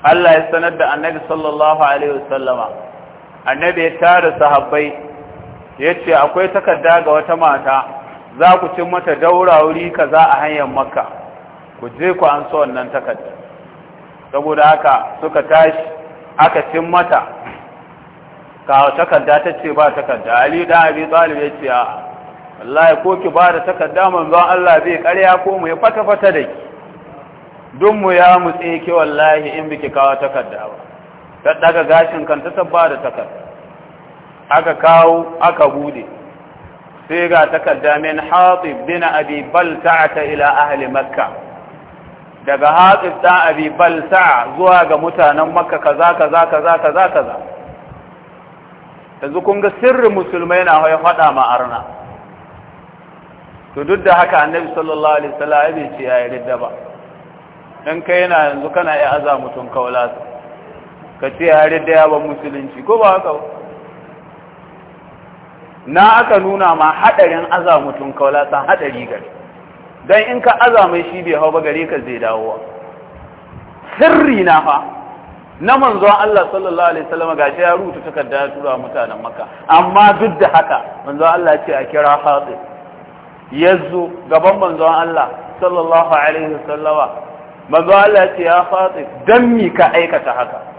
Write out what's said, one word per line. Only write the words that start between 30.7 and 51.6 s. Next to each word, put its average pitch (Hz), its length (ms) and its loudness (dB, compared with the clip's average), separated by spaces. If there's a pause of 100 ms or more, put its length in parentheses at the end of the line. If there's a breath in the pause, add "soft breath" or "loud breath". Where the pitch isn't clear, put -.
ba." - 80 -18 (640)
Ta 156 180 0
daga 165 240 2
gashin 160 400 2
kanta, 151 300 -6
ta 190 100 -4
ba 170 240 0
da 143 140 -4
takarda. - 400 -10 (1080)
Aka 160 260 0
kawo, 165 680 4
aka 165 280 2
bude. 139 360 -6 (1040)
Sai 170 200 -2
ga 160 180 6
takarda, 147 540 -2
"Min 156 180 -4
Hatib 180 680 0
bin 170 160 -4
Abi 151 400 -4 (100)
Balta'ata 160 720 0
ila 147 220 -2 (220)
ahli 139 200 -4
Makka." 131 380 -4 (1160)
Daga 139 280 0
Hatib 185 500 4
dan 175 260 4
Abi 151 220 -2
Balta'a 165 840 0
zuwa 180 280 4
ga 151 140 0
mutanen 160 540 0
Makka, 170 260 -2
kaza, 151 360 2
kaza, 165 320 2
kaza, 165 320 0
kaza, 165 300 0
kaza. 120 280 -4 (1900)
Yanzu 147 200 -6
kun 202 180 -2
ga 202 100 0 (100)
sirrin 247 320 2
musulmai 180 520 -2
na 160 240 4
ya 160 100 2
faɗa 160 340 2
ma 131 100 0 (120)
arna. 120 260 -4 (1900)